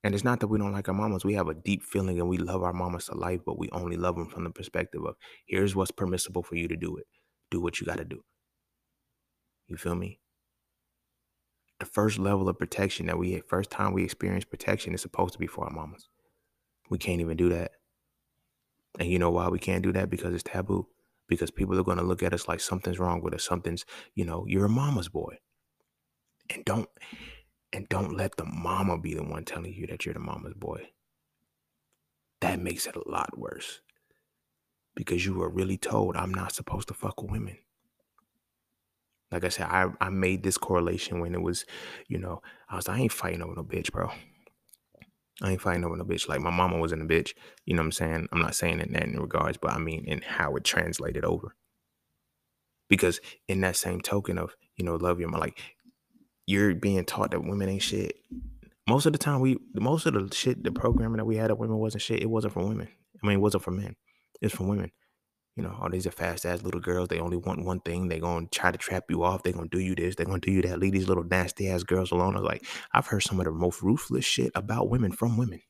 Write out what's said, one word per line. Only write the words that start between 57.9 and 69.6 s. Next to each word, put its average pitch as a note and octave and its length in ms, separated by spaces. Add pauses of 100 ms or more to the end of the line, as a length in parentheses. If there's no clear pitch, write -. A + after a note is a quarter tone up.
Most C3+ 180
of D#3 80
the D3+ 60
time, C#3+ 200
we, C3 200 (160)
most D3 320
of C3+ 80
the G2 200
shit, - 280
the - 80
programming A2+ 460
that A2 80
we A2 100
had A2 160
of A#2 80
women A2+ 180
wasn't G#2+ 240
shit. - 220
It A2+ 80
wasn't A2 220
for F#2+ 140
women. G#2 200 (360)
I G#2 40
mean, G2+ 100
it G2 40
wasn't G2+ 220
for - 60
men. F#2+ 260 (460)
It's G#2+ 140
for - 80
women. F#2+ 280 (640)
You - 60
know, F#2 180
"Oh, F2+ 100
these F#2 180
are F2 40
fast-ass F2 520
little F2+ 160
girls. F2 300
They E2+ 100
only F2 180
want F2 280
one F2+ 160
thing. F2 260
They E2 120
gonna E2+ 280
try - 240
to - 80
trap - 300
you E2+ 140
off. F#2 200
They F2+ 80
gonna E2+ 160